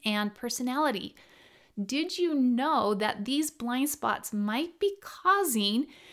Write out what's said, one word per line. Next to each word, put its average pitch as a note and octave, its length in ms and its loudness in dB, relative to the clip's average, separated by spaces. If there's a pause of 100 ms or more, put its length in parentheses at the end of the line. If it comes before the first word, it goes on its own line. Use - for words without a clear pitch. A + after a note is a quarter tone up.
and G#3 300 0
personality. A#3+ 800 -2 (680)
Did D4 360 -2
you F4 160 2
know B3 600 2
that G#3 320 -2
these C#4+ 240 0
blind B3+ 400 -2
spots - 420 -4
might G#3+ 460 -2
be G4+ 240 0
causing C4 840 2 (260)